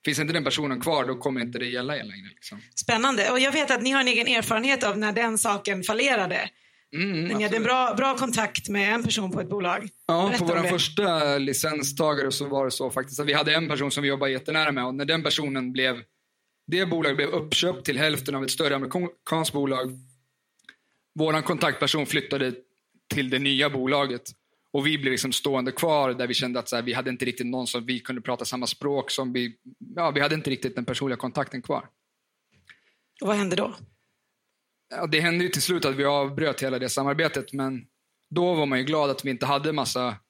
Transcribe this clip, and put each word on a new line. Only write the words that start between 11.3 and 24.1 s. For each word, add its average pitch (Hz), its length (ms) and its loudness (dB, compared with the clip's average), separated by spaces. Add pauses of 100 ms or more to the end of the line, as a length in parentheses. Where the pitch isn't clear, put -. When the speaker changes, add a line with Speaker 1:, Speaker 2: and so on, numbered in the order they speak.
Speaker 1:
licensdagare 139 920 0
så 139 140 -2
var 139 200 0
det 127 60 0
så 135 200 -2
faktiskt 131 280 -4
att 147 60 0
vi 143 80 2
hade 147 220 4
en 160 120 2
person 139 240 0
som 147 120 -2
vi 139 60 2
jobbade 139 220 0
jättenära 151 400 0
med, 127 140 -2
och 127 100 -4
när 143 100 -2
den 160 180 0
personen 135 480 -2
blev, 127 300 0 (680)
det 180 180 2
bolaget 156 320 2
blev 143 120 0
uppköpt 175 560 0
till 139 120 0
hälften 143 380 0
av 135 80 -2
ett 135 80 -4
större 143 240 2
amerikanskt 160 800 -2
bolag. 135 380 0 (1200)
Våran 156 280 2
kontaktperson 147 640 0
flyttade 135 480 -2 (600)
till 135 160 0
det 131 100 2
nya 139 300 4
bolaget. 135 520 0 (540)